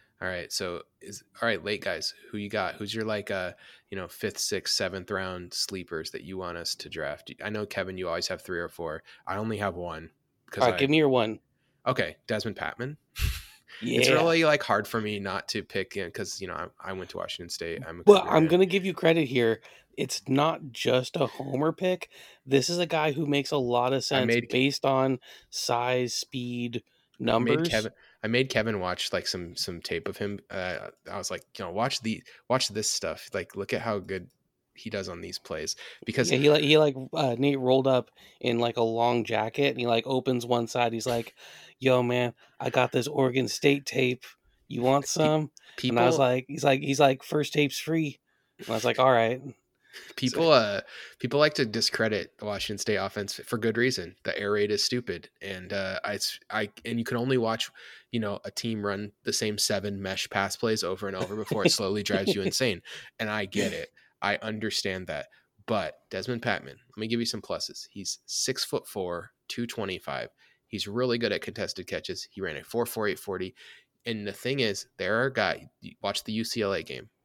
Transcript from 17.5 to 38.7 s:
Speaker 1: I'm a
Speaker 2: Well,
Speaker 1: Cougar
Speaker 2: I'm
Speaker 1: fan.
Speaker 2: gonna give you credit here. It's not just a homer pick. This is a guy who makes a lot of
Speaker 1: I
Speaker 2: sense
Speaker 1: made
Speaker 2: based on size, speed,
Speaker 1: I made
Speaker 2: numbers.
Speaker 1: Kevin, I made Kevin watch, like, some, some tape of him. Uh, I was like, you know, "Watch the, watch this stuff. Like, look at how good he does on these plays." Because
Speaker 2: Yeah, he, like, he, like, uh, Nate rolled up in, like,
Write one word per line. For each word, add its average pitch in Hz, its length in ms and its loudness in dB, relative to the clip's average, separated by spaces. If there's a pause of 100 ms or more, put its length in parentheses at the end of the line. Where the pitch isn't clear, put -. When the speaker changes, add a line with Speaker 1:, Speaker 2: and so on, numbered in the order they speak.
Speaker 1:
I'm 85 140 -10
a 87 60 -12
Speaker 2:
Well, 202 180 2
Speaker 1:
Cougar - 60 -6
Speaker 2:
I'm 160 180 4
Speaker 1:
fan. - 0 -
Speaker 2:
gonna 175 180 4
give 180 200 -2
you 190 80 -6
credit 165 340 2
here. 117 340 0 (360)
It's - 320 -6
not 151 420 0
just 123 440 0
a 151 120 2
homer 135 460 -2
pick. 185 360 -2 (360)
This 131 240 4
is 175 100 -2
a 175 60 2
guy 156 260 0
who 147 140 -2
makes 143 260 0
a 151 60 2
lot 120 360 2
of 127 180 0
Speaker 1:
I 135 100 2
Speaker 2:
sense - 0 -
Speaker 1:
made 117 280 2
Speaker 2:
based 127 360 2
on 131 340 4 (300)
size, 123 640 0
speed, 120 680 -6 (460)
Speaker 1:
I 113 100 6
made 147 240 4
Speaker 2:
numbers. - 0 -
Speaker 1:
Kevin, 110 280 0 (320)
I 107 40 0
made 127 220 4
Kevin 110 300 2
watch, 90 320 -2
like, 90 160 -2
some, 90 280 -6
some 85 260 -6
tape 85 260 -4
of 95 100 -8
him. 101 220 -4 (100)
Uh, 92 420 -6 (180)
I 104 80 -8
was 92 120 -6
like, 87 140 -8 (140)
you 98 80 -6
know, 85 60 -8
"Watch 113 300 -2
the, 113 220 -4 (260)
watch 131 200 2
this 104 200 -2
stuff. - 440 -4
Like, 92 220 -6
look 98 180 -4
at 107 80 -2
how 107 180 -2
good 92 300 -8 (460)
he - 140 -10
does 98 200 -6
on 87 120 -10
these 92 180 -10
plays." - 360 -6 (300)
Because 113 240 2
Speaker 2:
Yeah, 127 80 4
he, 143 120 6
like, 151 140 6
he, 151 140 8
like, 151 180 6 (180)
uh, 135 240 2
Nate 139 220 4
rolled 131 280 6
up 127 220 4 (300)
in, 120 200 2
like, 120 180 0